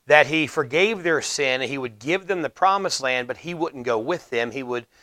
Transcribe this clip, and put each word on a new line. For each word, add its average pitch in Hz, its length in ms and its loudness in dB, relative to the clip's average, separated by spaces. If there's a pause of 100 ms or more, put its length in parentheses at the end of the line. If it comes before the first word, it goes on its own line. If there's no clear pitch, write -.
that 147 180 8
he 151 220 -2
forgave 170 560 0
their 160 180 2
sin 131 400 -2
and 127 80 -4
he 139 80 -6
would 117 220 -8
give 175 260 -2
them 185 160 -2
the 139 80 -2
promised 190 520 0
land, 127 260 -2
but 123 100 -8
he 170 160 -10
wouldn't 156 300 -6
go 120 160 0
with 156 320 -6
them. 120 180 -2
He 135 140 -8
would 120 240 -6 (160)